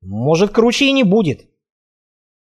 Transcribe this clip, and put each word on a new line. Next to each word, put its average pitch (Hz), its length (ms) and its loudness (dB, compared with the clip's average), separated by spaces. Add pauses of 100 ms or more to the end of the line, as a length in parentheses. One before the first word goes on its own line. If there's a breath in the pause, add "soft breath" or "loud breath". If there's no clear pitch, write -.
Может, 139 500 -2
круче 240 360 0
и 277 40 0
не 269 120 0
будет. 185 460 -2 (1080)